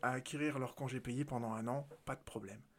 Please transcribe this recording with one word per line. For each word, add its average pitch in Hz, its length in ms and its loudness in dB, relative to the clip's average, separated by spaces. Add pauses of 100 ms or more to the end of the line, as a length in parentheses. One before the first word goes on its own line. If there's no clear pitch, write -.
à 123 100 6
acquérir 143 460 2
leurs 127 160 0
congés 131 240 -2
payés 127 260 0
pendant 117 280 0
un 110 160 0
an, 143 200 0 (160)
pas 131 120 -2
de - 60 -18
problème. 104 380 -6 (180)